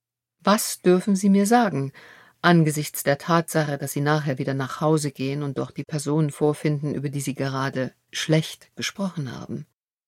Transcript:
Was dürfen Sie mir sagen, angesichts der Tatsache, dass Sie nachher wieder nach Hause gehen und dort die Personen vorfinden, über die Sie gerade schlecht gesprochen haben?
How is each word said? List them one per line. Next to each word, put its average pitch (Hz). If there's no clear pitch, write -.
Was -
dürfen 185
Sie 196
mir 202
sagen, 185
angesichts 156
der 139
Tatsache, 160
dass 143
Sie 143
nachher 147
wieder 139
nach 135
Hause 151
gehen 135
und 139
dort 135
die 135
Personen 147
vorfinden, 151
über 139
die 139
Sie 139
gerade 135
schlecht -
gesprochen 165
haben? -